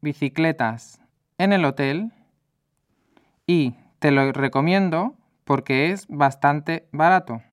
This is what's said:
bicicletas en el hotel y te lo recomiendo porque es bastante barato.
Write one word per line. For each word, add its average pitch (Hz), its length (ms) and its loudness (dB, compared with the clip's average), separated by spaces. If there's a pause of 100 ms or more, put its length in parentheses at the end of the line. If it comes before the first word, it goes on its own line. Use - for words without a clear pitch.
bicicletas 139 1000 -4 (380)
en 196 140 2
el 180 120 2
hotel 143 460 -2 (1400)
y 151 260 2 (240)
te 151 140 2
lo 135 200 2
recomiendo 165 840 0 (280)
porque 139 460 0
es 190 180 -8
bastante 147 840 -2
barato. 160 500 0 (120)